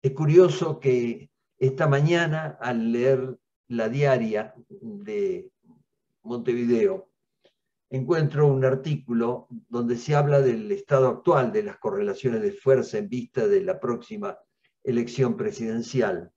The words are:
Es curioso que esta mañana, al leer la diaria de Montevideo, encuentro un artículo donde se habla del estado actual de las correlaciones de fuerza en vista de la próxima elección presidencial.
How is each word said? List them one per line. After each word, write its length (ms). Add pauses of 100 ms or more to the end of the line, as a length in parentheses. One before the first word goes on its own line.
Es 100
curioso 680
que 500 (280)
esta 280
mañana, 720
al 320
leer 460 (300)
la 200
diaria 680 (140)
de 840 (720)
Montevideo, 880 (800)
encuentro 560
un 180
artículo 840 (220)
donde 280
se 180
habla 260
del 320
estado 360
actual 440
de 100
las 160
correlaciones 640
de 100
fuerza 460
en 100
vista 380
de 160
la 160
próxima 600 (440)
elección 540
presidencial. 1000